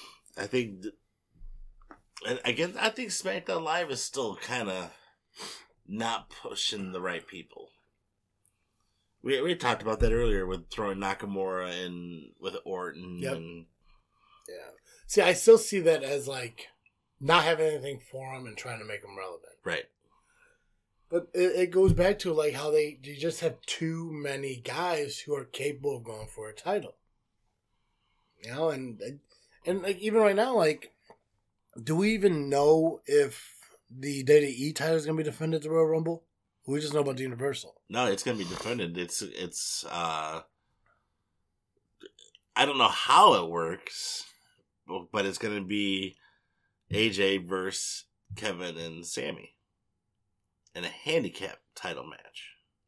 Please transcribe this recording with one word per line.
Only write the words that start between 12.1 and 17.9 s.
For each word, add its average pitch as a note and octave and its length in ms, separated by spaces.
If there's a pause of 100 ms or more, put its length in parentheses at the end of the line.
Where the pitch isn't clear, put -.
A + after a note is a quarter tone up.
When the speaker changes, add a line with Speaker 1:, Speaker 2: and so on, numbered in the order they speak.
Speaker 1:
with F#2+ 240
Orton. F2+ 560
Speaker 2:
Yep. E2+ 160
Speaker 1:
And E2 300 (840)
Speaker 2:
Yeah. - 240 (360)
See, - 140
I F3+ 120
still A3+ 240
see G#3 240
that D#3+ 220
as, C#3 240
like, B2+ 400 (520)
not D#3 240
having D#3+ 240
anything C#3 320 (120)